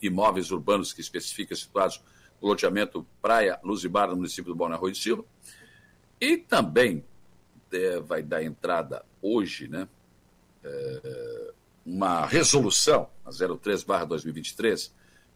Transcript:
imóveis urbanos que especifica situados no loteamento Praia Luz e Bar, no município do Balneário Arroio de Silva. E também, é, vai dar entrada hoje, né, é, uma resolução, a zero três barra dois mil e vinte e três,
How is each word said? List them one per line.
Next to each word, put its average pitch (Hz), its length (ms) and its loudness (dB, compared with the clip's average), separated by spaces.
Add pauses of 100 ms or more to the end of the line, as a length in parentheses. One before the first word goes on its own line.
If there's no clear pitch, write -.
imóveis 92 500 2
urbanos 92 400 0
que - 80 -14
especifica 87 560 -8
situados - 480 -2 (380)
no 101 80 2
loteamento 95 580 0 (140)
Praia 107 420 4
Luz 92 220 -2
e - 20 -4
Bar, 98 220 2
no 87 80 -2
município 90 340 -6
do 85 40 -8
Balneário 82 260 -2
Arroio 95 120 -2
de - 60 -10
Silva. 120 240 -2 (960)
E 294 160 2
também, 117 680 4 (680)
é, 90 300 0
vai 80 200 -4
dar 80 220 -4
entrada 80 640 -4 (160)
hoje, 98 480 -2
né, 85 180 -8 (720)
é, 65 920 -10 (320)
uma 87 400 0
resolução, 143 840 4 (160)
a 127 60 -14
zero - 260 -2
três 101 240 -2
barra 95 220 0
dois 78 220 -4
mil 80 80 -6
e - 20 -12
vinte 80 140 -8
e - 80 -12
três, 104 360 0 (420)